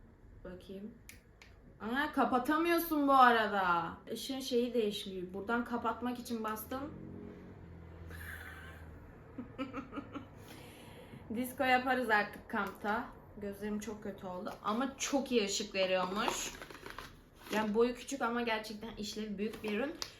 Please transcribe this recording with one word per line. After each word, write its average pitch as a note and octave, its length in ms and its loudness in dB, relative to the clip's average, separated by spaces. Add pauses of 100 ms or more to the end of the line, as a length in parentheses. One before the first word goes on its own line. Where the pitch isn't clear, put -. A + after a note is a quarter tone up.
(440)
Bakayım. G3 480 -12 (920)
Aa, C4+ 320 0
kapatamıyorsun D4+ 920 4
bu C#4 60 10
arada. G3+ 760 8 (200)
Işığın B3+ 280 -4
şeyi A#3+ 340 2
değişmiyor. F#3+ 600 0
Buradan A#3 320 0
kapatmak A#3+ 540 -2
için A3+ 240 -4
bastım. C4 500 -4 (2750)
<laughs> C4 440 -6 (1300)
Disco B3 280 0
yaparız B3+ 460 6
artık G#3 400 2
kampta. G#3+ 600 -2 (280)
Gözlerim G3+ 420 -4
çok G#3 240 -8
kötü G3 240 -8
oldu. F3+ 260 -6 (100)
Ama B3 340 -2
çok C4+ 340 0
iyi A3 140 4
ışık G#3 300 -2
veriyormuş. F#3 800 2 (1000)
Yani G#3+ 220 2
boyu A#3+ 200 6
küçük C4+ 260 -6
ama A#3+ 200 2
gerçekten A3 540 -2
işlevi G#3 420 -6
büyük G#3+ 260 -2
bir G#3 140 0
ürün. D4 180 0 (240)